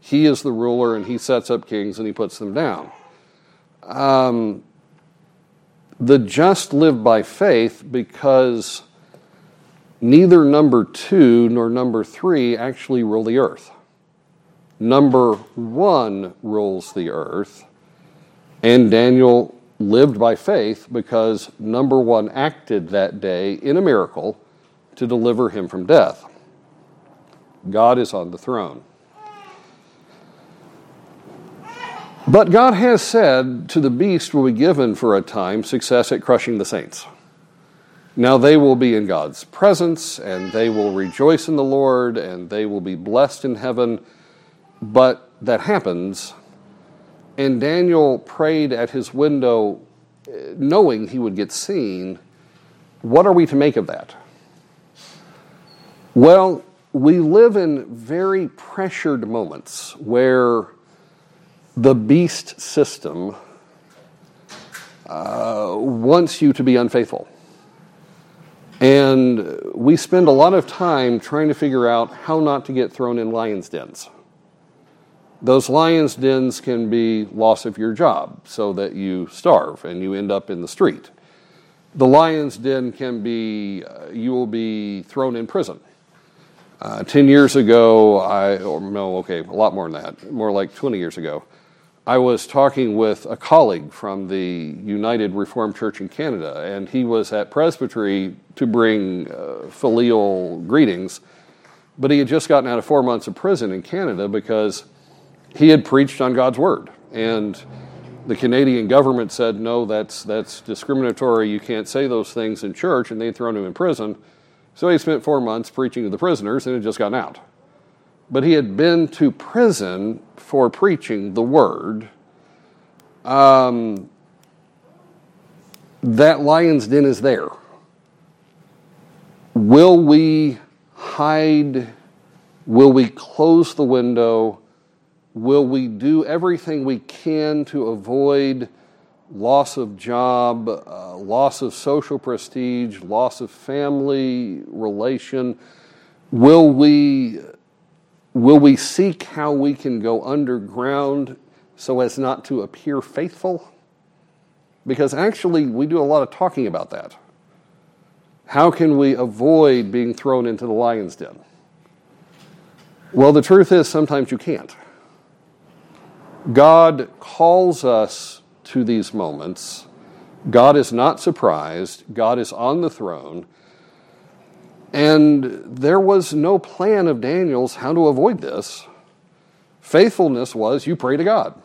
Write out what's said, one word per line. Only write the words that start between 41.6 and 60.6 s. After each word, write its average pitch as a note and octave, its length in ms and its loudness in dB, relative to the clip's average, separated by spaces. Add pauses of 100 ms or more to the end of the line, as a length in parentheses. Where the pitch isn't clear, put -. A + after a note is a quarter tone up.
Lord, B2+ 540 0
and F2+ 320 -10
they G#2+ 160 -4
will G2+ 140 -6
be F#2 140 -8
blessed G#2+ 500 -2
in C3 100 -4
heaven. A#2+ 460 -4 (840)
But B2 480 2 (100)
that A2+ 220 -2
happens, F#2+ 720 -6 (1040)
and C3+ 220 0
Daniel D#3 580 2
prayed D#3 540 -2
at A#2 180 -4
his C3 240 -8
window, B2+ 640 0 (480)
eh, D#2+ 300 -16
knowing C#3 500 2
he B2+ 100 -8
would A2 180 -4
get G2 160 -6
seen. F#2+ 640 -8 (840)
What C3+ 240 4
are G3+ 80 4
we F3 140 4
to C#3+ 100 -4
make C#3+ 200 2
of G2+ 100 -4
that? - 280 -14 (2000)
Well, F3 480 6 (300)
we D3+ 280 4
live G3+ 360 6
in D#3 300 -2
very E3 600 -6
pressured D3+ 800 -6
moments G2 680 -10
where B2 680 2 (1080)